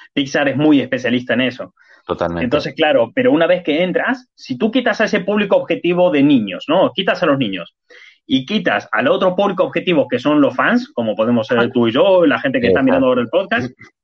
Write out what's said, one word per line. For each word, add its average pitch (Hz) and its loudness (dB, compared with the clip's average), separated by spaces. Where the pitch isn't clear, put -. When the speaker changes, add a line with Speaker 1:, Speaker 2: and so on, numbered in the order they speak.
Speaker 1:
Pixar 143 -2
es 123 -2
muy 151 4
especialista 123 -2
en 123 0
eso. 98 -6
Speaker 2:
Totalmente. 85 -4
Speaker 1:
Entonces, 143 -2
claro, 139 2
pero 127 2
una 160 2
vez 175 0
que 156 0
entras, 185 -4
si - -12
tú 226 0
quitas 240 -2
a - 2
ese 202 -2
público 202 0
objetivo 175 0
de 143 2
niños, 107 2
¿no? 156 2
Quitas 196 -2
a 175 0
los 143 2
niños 98 -6
y 131 -2
quitas 175 -2
al 117 0
otro 185 2
público 185 0
objetivo 165 -2
que - -2
son 151 2
los 123 2
fans, 190 0
como 110 -4
podemos 117 0
ser 123 2
Speaker 2:
Ajá. 120 0
Speaker 1:
tú 120 2
y 110 0
yo, 180 4
la 127 2
gente 131 -2
que 95 0
está 92 2
Speaker 2:
Exacto. 135 2
Speaker 1:
mirando 131 2
ahora 123 0
el 117 -6
podcast, 190 -2